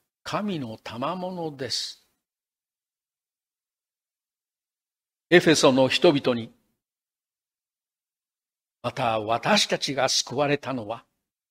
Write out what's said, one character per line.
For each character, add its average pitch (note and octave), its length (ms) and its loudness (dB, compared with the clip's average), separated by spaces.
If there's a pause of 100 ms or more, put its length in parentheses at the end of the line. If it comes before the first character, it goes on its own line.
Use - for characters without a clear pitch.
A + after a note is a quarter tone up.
(240)
神 F#3+ 360 -6
の A2+ 240 -10
賜 C3+ 320 -6
物 F3+ 400 -8
で C3 160 -8
す。 - 320 -8 (3250)
エ F3 100 8
フ E3+ 120 4
ェ D3 40 4
ソ C#3+ 160 6
の C3 180 4
人 F3 240 4
々 C3 260 0
に、 A2+ 120 -10 (2250)
ま A#2+ 80 -4
た A2+ 280 -2
私 A#2+ 480 0
た F3+ 120 -2
ち C#3 160 -6
が C3 140 0
救 - 280 -4
わ C#3+ 100 0
れ C#3+ 100 0
た B2+ 160 -8
の A#2+ 140 -8
は、 A2+ 160 -10 (480)